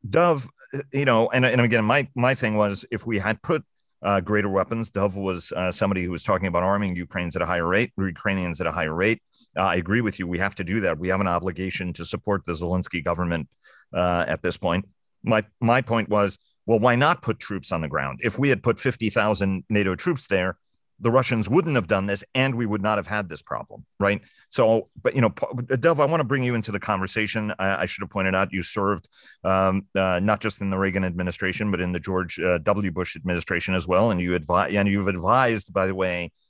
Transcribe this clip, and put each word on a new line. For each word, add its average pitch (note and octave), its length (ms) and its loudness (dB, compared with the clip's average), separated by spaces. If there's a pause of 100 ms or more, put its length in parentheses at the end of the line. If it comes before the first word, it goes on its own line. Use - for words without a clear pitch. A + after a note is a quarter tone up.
Dov, D3+ 400 2 (440)
you C#3 120 0
know, A#2 260 6
and, B2+ 140 4
and B2 160 4
again, A#2 240 4
my, C3+ 300 2
my B2+ 200 2
thing G#2+ 220 -2
was G#2 340 2
if A2+ 160 -6
we A2+ 120 0
had G#2+ 240 -2
put, - 220 -2 (380)
uh, G2 180 2
greater G#2 280 0
weapons, G2 420 -2
Dov G2 240 0
was, F#2+ 380 -4
uh, F2+ 180 -2
somebody F#2+ 320 0
who F2+ 80 -4
was E2+ 140 -6
talking F#2+ 240 0
about F2 160 0
arming G2 320 0
Ukrainians F2 400 -6
at E2+ 60 -2
a E2 40 0
higher E2+ 220 0
rate, G#2+ 280 2
Ukrainians F2+ 640 -4
at F2 60 -2
a D#2+ 60 0
higher D#2 200 -4
rate. G2+ 300 0 (340)
Uh, F2 60 0
I F#2 140 2
agree F#2 240 0
with G#2+ 180 -2
you. F#2 80 -4
We F2 120 -4
have F#2+ 180 -2
to F#2 80 -8
do G2 160 -2
that. E2+ 180 0
We F2 80 -6
have F#2+ 140 0
an G2 80 0
obligation F2+ 640 -4
to E2 120 -10
support G2 400 -4
the F2 100 -6
Zelensky F2 500 -2
government, E2+ 440 -2 (460)
uh, F2 320 2
at D#2 160 -4
this F2+ 140 -2
point. F2+ 320 -2 (340)
My, A2 220 2 (160)
my A#2+ 200 4
point A2+ 280 -2
was, G2+ 280 2 (300)
well, A2 140 4
why A#2+ 160 4
not D3+ 260 2
put A2 160 -4
troops - 320 -8
on E2 120 -2
the D#2 60 -4
ground? C2+ 360 -4
If A#2+ 160 -2
we C#3 80 2
had A#2+ 160 0
put - 160 2
fifty A2+ 300 -2
thousand G2 580 0
nato G2+ 260 2
troops D3 320 -2
there, F#2 320 0 (440)
the A#2 80 2
Russians A#2+ 380 2
wouldn't D#3 260 2
have A2 120 2
done G2 200 2
this G2+ 180 -2 (100)
and C3 200 2
we A#2 100 -2
would G#2 160 -2
not G#2+ 160 2
have G2 100 -4
had G#2 220 -6
this D#2 140 -12
problem, - 420 -10 (160)
right? G2+ 220 2 (260)
So, A2+ 400 2 (140)
but, - 120 2
you C3+ 60 2
know, A2+ 100 6
p-, B2 460 -4
Dov, D#3 240 2
I C#3+ 60 6
wanna D#3 180 2
bring B2+ 180 0
you B2 120 0
into A2+ 180 -2
the G2 80 -2
conversation. G#2+ 800 -2
I, F#2+ 240 0
I F#2 40 0
should - 160 -10
have E2+ 80 -10
pointed F#2+ 240 0
out F#2+ 180 2
you F#2+ 100 -2
served, G2 460 -2 (360)
um, F#2+ 500 2
uh, F#2 280 2
not G#2 180 2
just - 220 -4
in G2 80 -4
the F#2+ 80 -2
Reagan F#2+ 260 0
administration, F2+ 680 -4
but F2+ 100 -2
in F2+ 120 -2
the F2 80 -2
George, F#2 400 -4
uh, F2 180 2
W. G2 320 0
Bush F2 260 -6
administration F2 580 -2
as F2 120 -2
well. F#2+ 240 4
And F2+ 100 0
you F2+ 180 0
advi-, E2+ 360 0
and G2+ 140 2
you've G2 200 0
advised, G#2 640 0
by F#2+ 140 2
the F#2+ 80 -2
way, F2+ 380 -2 (180)